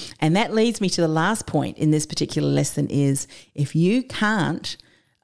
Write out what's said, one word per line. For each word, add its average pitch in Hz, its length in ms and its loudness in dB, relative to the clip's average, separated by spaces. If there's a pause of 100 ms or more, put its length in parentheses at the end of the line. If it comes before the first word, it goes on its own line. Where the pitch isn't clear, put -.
(180)
And 156 160 2
that 196 180 0
leads 220 280 2
me 185 100 0
to - 100 -2
the 170 60 4
last 160 400 0
point - 320 -2
in 156 140 4
this 151 120 2
particular 147 440 -2
lesson 143 400 0
is, 139 400 0 (260)
if 143 220 -2
you 190 260 2
can't, 208 760 -2 (480)